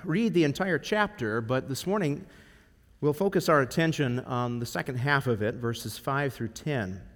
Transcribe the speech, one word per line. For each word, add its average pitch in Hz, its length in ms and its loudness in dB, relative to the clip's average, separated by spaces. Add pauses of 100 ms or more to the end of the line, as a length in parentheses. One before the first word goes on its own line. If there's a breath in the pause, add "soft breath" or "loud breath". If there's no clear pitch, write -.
read 185 280 2
the 165 120 6
entire 165 340 0
chapter, 127 600 0
but 127 260 0
this 131 180 -6
morning 175 400 0 (760 loud breath)
we'll 147 100 2
focus 190 380 2
our 151 100 8
attention 135 640 2
on 120 380 -2
the 120 60 -4
second 143 300 -6
half 131 320 2
of 110 140 0
it, 107 140 0
verses 117 420 -6
five 139 360 -2
through 113 160 -6
ten. 101 520 -4 (140)